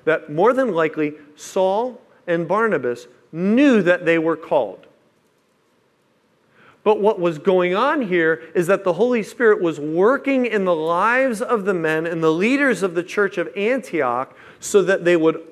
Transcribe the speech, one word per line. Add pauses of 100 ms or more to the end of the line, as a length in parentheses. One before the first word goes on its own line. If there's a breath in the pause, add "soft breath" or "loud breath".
that
more
than
likely (200 loud breath)
Saul (260 soft breath)
and
Barnabas (240 soft breath)
knew
that
they
were
called. (2000 soft breath)
But
what
was
going
on
here (140)
is
that
the
Holy
Spirit
was
working
in
the
lives
of
the
men
and
the
leaders
of
the
church
of
Antioch (240 loud breath)
so
that
they
would (100)